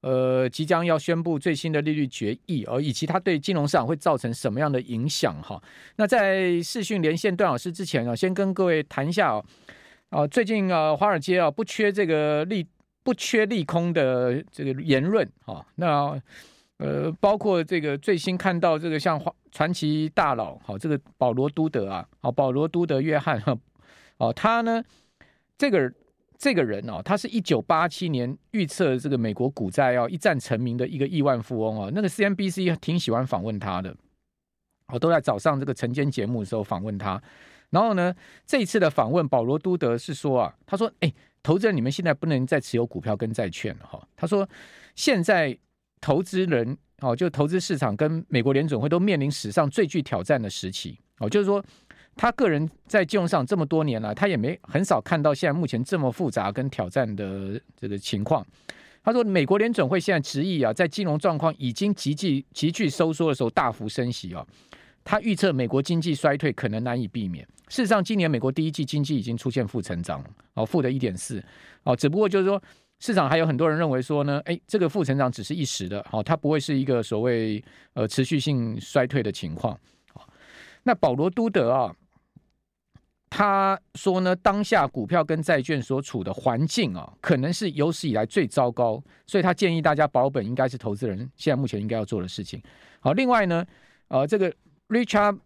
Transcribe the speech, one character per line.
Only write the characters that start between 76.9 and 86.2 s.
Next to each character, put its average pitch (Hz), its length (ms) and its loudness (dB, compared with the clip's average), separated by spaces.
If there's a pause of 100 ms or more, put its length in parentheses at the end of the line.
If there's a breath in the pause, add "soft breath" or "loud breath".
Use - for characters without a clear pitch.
所 107 200 -2
谓， 113 420 0 (300 loud breath)
呃， 113 140 -2
持 135 160 0
续 143 160 0
性 120 400 -2
衰 127 280 0
退 131 160 -2
的 104 80 -2
情 80 240 -8
况。 104 180 -4 (400 loud breath)
哦， - 80 -20 (640 loud breath)
那 247 100 2
保 156 200 2
罗· 156 200 0
都 226 160 0
德 131 220 2
啊， 120 240 0 (1300)
他 196 500 2 (160)
说 185 240 0
呢， 185 160 2
当 202 260 2
下 196 240 2
股 - 220 -6
票 170 160 2
跟 160 180 -2
债 156 180 2
券 135 220 -2
所 131 180 -2
处 123 240 -6